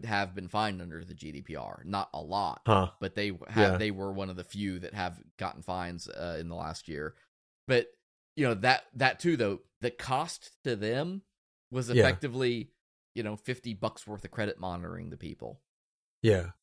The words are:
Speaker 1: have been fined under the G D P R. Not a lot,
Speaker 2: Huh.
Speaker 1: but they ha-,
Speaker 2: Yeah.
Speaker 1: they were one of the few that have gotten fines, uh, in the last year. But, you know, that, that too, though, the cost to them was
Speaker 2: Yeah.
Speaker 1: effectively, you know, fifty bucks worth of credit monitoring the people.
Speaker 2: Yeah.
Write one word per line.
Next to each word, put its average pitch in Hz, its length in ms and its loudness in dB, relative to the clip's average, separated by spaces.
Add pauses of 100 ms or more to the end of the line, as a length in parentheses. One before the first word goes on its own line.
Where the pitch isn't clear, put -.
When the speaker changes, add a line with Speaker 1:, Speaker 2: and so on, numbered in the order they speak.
Speaker 1:
have 101 320 0
been 92 140 -8
fined 104 340 0
under 85 220 -10
the 90 100 -14
G 78 160 -12
D 69 120 -10
P 78 120 -10
R. 52 320 -8
Not 98 260 -2
a 76 80 -6
lot, 85 460 0
Speaker 2:
Huh. 95 240 6 (100)
Speaker 1:
but 95 140 -6
they 104 140 -2
ha-, 92 80 -6 (180)
Speaker 2:
Yeah. 101 220 6
Speaker 1:
they 104 160 2
were 98 200 -4
one 98 180 -4
of 90 60 -8
the 90 60 -8
few 95 380 -4
that 90 140 -10
have 90 220 -4 (220)
gotten - 240 -6
fines, 87 460 -6
uh, 85 320 -6
in 85 80 -6
the 85 80 -6
last 80 320 -8
year. 76 260 -6 (540)
But, 123 180 4 (480)
you 147 140 2
know, 117 60 4
that, 123 280 4 (140)
that 131 240 2
too, 170 160 4
though, 104 240 2 (200)
the 120 120 0
cost - 580 -4 (140)
to 127 100 2
them 135 480 -2 (480)
was 123 180 -2
Speaker 2:
Yeah. 131 140 8
Speaker 1:
effectively, 127 680 2 (420)
you 120 80 -4
know, 107 140 -4
fifty 123 380 -6
bucks 110 340 -6
worth 104 160 -8
of 92 80 -12
credit 104 260 -2
monitoring 87 520 -6
the - 60 -12
people. - 440 -12 (600)
Speaker 2:
Yeah. 98 240 6 (160)